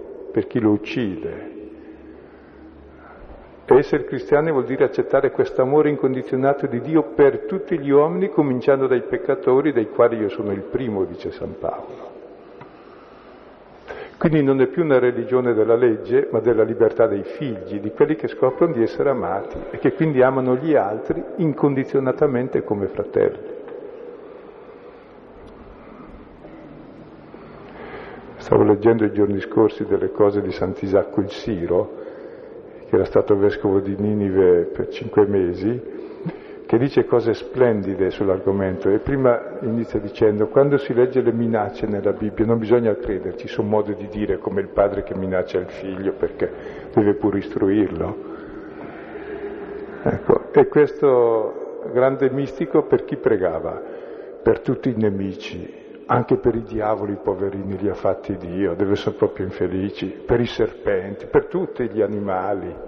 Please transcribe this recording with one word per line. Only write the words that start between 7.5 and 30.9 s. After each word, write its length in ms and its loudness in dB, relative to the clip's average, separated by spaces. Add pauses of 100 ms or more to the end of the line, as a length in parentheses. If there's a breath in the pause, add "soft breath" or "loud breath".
gli 120 -4
uomini, 380 4
cominciando 600 2
dai 140 2
peccatori, 720 2
dei 180 0
quali 280 4
io 100 0
sono 220 -4
il 120 -4
primo, 420 -4
dice 260 -8
San 280 -10
Paolo. 500 -8 (2000 loud breath)
Quindi 240 4
non 180 4
è 60 6
più 160 -2
una 160 4
religione 560 2
della 220 6
legge, 540 2
ma 100 2
della 220 4
libertà 440 4
dei 160 -2
figli, 580 -8
di 100 -6
quelli 260 2
che 120 -6
scoprono 460 0
di 80 2
essere 260 0
amati 480 -2 (140)
e 80 -10
che 160 0
quindi 260 2
amano 360 4
gli 180 0
altri 500 0 (120)
incondizionatamente 1300 0
come 260 -2
fratelli. 720 -2 (4000 loud breath)
Stavo 280 2
leggendo 400 4
i 80 0
giorni 280 0
scorsi 460 0
delle 240 -2
cose 320 2
di 80 -4
Sant'Isacco 720 0